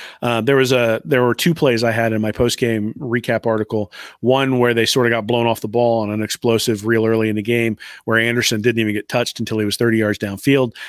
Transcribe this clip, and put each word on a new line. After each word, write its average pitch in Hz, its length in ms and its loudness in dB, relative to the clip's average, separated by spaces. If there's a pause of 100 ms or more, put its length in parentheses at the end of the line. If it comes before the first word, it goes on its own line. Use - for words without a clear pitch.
(220)
Uh, 120 180 0
there 127 140 2
was 131 160 4
a, 117 340 2
there 131 200 2
were 120 100 4
two - 180 2
plays 127 300 2
I 120 80 2
had 113 220 0
in 110 100 0
my 107 80 -2
post-game 113 680 0
recap 120 440 -2
article. 110 460 -2 (300)
One 131 400 2
where 120 120 4
they 113 140 2
sort 123 200 2
of 117 40 2
got 113 160 -2
blown 120 220 0
off 113 140 0
the 110 60 -6
ball 117 340 2
on 104 100 -4
an 107 100 -4
explosive 110 640 0
reel 113 180 2
early 113 240 2
in 107 60 -2
the 107 80 -4
game 113 340 0 (280)
where 113 160 0
Anderson 117 400 0
didn't 117 180 0
even 107 160 0
get 104 140 -8
touched - 320 -4
until 110 180 -4
he 107 60 0
was 104 120 -4
thirty 117 220 2
yards 107 200 0
downfield. 120 560 0 (140)